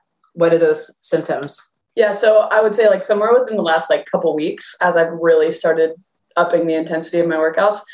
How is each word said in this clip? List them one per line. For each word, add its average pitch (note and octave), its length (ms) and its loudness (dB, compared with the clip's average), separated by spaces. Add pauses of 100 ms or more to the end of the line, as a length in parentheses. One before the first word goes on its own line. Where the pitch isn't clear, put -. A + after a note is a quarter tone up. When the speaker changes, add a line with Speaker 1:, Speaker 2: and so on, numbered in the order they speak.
(340)
Speaker 1:
What E3 200 2
are E3 40 4
those D#3 340 0 (100)
symptoms? D3 600 -6 (340)
Speaker 2:
Yeah, G#3+ 160 2
so G#3+ 300 4 (100)
I G#3+ 100 2
would G#3+ 120 0
say, A3 160 2
like, F#3+ 140 0
somewhere G#3+ 340 2
within A3 200 0
the F#3+ 60 -2
last, D#3+ 260 -2
like, D3+ 160 0
couple E3+ 300 -2
weeks, - 460 -6
as F3+ 160 2
I've E3 140 2
really E3 400 2
started D#3+ 420 -2 (440)
upping E3+ 280 0
the E3 100 -2
intensity D#3+ 440 -4
of E3+ 80 0
my D#3+ 80 -2
workouts, D#3+ 440 0 (140)